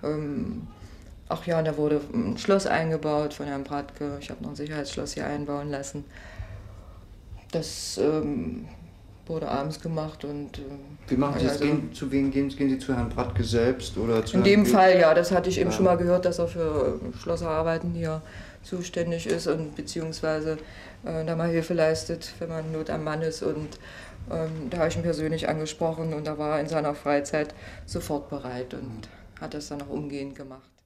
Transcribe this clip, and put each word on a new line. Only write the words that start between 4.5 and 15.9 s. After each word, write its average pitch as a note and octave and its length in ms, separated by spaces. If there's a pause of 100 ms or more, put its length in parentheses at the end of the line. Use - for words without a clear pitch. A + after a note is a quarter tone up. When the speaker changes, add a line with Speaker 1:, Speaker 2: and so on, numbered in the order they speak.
Speaker 1:
Sicherheitsschloss D3 580
hier D3 140
einbauen D3 420
lassen. C#3+ 340 (1500)
Das, - 460
ähm, D3 680 (600)
wurde D#3+ 220
abends C#3+ 320
gemacht D#3 420
und, D3 340
äh, - 40 (480)
Speaker 2:
Wie B2 80
machen C#3 220
Sie - 60
das? - 100
Speaker 1:
also D3 100
Speaker 2:
Gehen, D#3 280
zu C3+ 180
wem C#3 200
gehen, C#3 160
gehen C#3 220
Sie C3 100
zu C3 160
Herrn A#2 140
Bratke B2 340
selbst A#2 540
oder A2+ 280
zu - 120
Speaker 1:
In F#3+ 60
Speaker 2:
Herrn G3+ 200
Speaker 1:
dem - 20
Speaker 2:
Bö- F#3 60
Speaker 1:
Fall, F#3 300
ja, D#3+ 120
das F3 180
hatte F3+ 180
ich F3+ 100
eben - 100
Speaker 2:
Ja. - 60
Speaker 1:
schon G3 100
mal F3+ 120